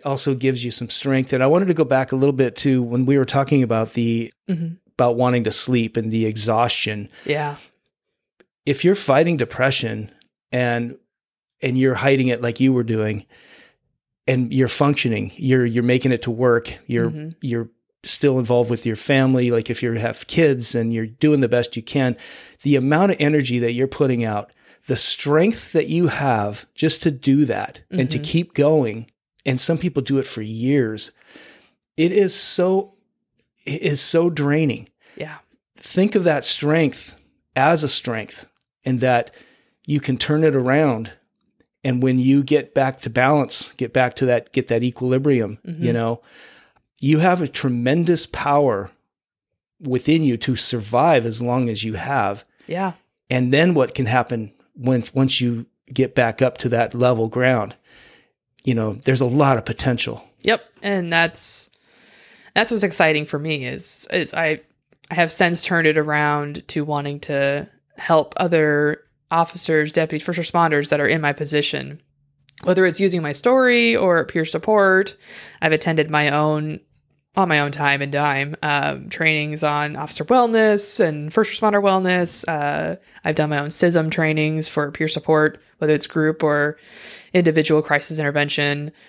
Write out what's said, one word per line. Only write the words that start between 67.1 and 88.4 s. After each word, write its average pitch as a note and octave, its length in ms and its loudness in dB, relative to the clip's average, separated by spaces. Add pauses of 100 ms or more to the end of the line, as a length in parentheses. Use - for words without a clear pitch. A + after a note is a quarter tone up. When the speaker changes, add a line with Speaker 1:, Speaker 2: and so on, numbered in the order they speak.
Speaker 2:
to C#3 480 -2 (280)
help - 400 0
other D3+ 640 0 (280)
officers, D#3+ 640 0
deputies, D#3+ 300 -2
first E3+ 180 -6
responders D#3 480 0
that D3 120 0
are C#3+ 60 0
in D#3+ 140 2
my D3 120 -2
position, D3 680 -4 (640)
whether F#3 200 2
it's F3 160 0
using F3+ 220 0
my D3 100 -6
story A#3+ 640 2
or F3 280 2
peer D#3+ 200 -4
support. F#3+ 720 2 (460)
I've D#3+ 100 2
attended D#3 380 0
my D3 200 2
own, D3+ 500 -2 (560)
on F#3+ 120 2
my D3+ 120 2
own D3 120 -2
time C#3+ 300 0
and C#3 100 -6
dime, C#3+ 500 -2
um, C#3+ 480 -2
trainings D3+ 520 -2
on D3 340 -2
officer D3+ 280 -8
wellness A3 760 2
and D3+ 340 -2
first G#3+ 200 0
responder G3+ 300 0
wellness. F#3 640 0
Uh, D3+ 480 -4 (280)
I've D#3 120 -2
done D3+ 140 0
my D3 100 0
own D3 80 -6
sism E3+ 420 0
trainings D#3 580 -2
for D3 220 -4
peer D#3 180 -4
support, D3+ 520 0 (180)
whether D3+ 160 2
it's D3+ 120 -4
group D#3 360 0
or D3 360 0 (540)
individual D#3+ 500 4
crisis D3+ 360 -2
intervention. D3 720 -2 (180)